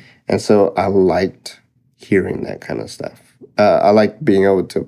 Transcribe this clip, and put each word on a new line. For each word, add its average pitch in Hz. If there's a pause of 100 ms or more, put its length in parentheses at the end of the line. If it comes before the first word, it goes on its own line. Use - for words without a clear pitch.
(280)
And 95
so 104
I 95
liked 92 (360)
hearing -
that -
kind -
of 55
stuff. - (360)
Uh, 101
I 101
like 107
being 98
able 95
to -